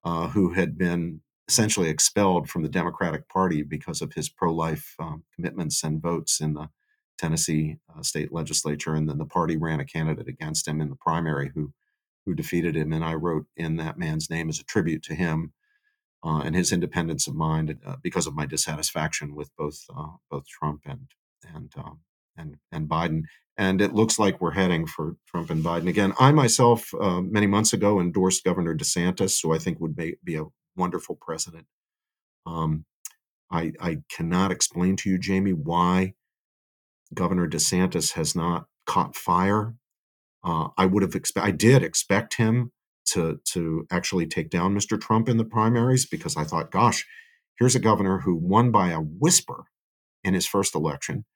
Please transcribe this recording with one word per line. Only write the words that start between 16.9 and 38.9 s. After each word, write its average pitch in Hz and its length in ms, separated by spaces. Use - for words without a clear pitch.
of 69 60
mind, 80 420
uh, - 160
because - 240
of 73 80
my 76 120
dissatisfaction 76 880
with 73 240
both, 73 200
uh, 78 220
both 69 180
Trump 76 380
and, 67 220
and, - 220
um, - 240
and, 76 200
and 78 160
Biden. 80 360
And 95 240
it 101 140
looks 110 240
like 101 220
we're 82 120
heading 87 340
for 80 300
Trump 82 220
and 80 120
Biden 85 240
again. 95 320
I 131 140
myself, 120 560
uh, 90 220
many 104 260
months 104 280
ago 101 260
endorsed 92 420
Governor 87 320
DeSantis, 90 680
who 80 120
I 80 40
think 80 220
would 82 140
be, 82 300
be 85 120
a 76 100
wonderful 90 460
president. 82 460
Um, 80 400
I, 82 260
I 85 200
cannot 90 400
explain 90 460
to 98 140
you, 95 80
Jamie, 95 340
why 87 600
Governor 90 340
DeSantis 85 680
has 78 200
not 85 300
caught - 280